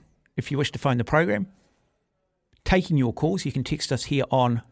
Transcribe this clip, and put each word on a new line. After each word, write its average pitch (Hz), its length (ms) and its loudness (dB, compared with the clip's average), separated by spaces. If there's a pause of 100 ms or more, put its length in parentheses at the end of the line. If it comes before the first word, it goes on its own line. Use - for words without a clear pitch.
(360)
if - 140 -6
you 135 80 -2
wish 143 140 -2
to - 80 -12
phone 127 180 2
the 117 60 -2
program. 180 420 0 (1200)
Taking 190 320 2
your 127 160 2
calls, 175 320 -2
you 147 60 -2
can 127 140 -4
text - 260 -6
us 131 140 -2
here 139 260 0
on 123 420 2